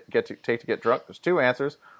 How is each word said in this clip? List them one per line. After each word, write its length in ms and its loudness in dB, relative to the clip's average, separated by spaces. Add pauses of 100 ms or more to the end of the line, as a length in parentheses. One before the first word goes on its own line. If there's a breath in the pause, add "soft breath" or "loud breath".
(100)
get 160 0
to, 80 -12
take 260 -4
to 60 -20
get 160 -2
drunk, 240 0
there's 140 -20
two 180 0
answers. 380 0 (240 soft breath)